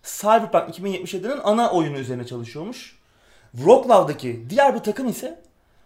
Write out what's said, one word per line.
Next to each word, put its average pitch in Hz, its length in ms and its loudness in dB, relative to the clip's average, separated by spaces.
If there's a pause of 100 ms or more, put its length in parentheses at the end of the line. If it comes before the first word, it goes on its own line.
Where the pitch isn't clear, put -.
Cyberpunk 208 640 2
iki - 160 -14
bin 196 60 -4
yetmiş 185 240 -8
yedi'nin 226 300 -6
ana 220 260 2
oyunu 156 280 0
üzerine 123 280 -8
çalışıyormuş. 135 720 -12 (580)
Wrocław'daki 139 920 4
diğer 269 240 4
bir 226 60 -4
takım 233 280 -4
ise 269 320 -8 (460)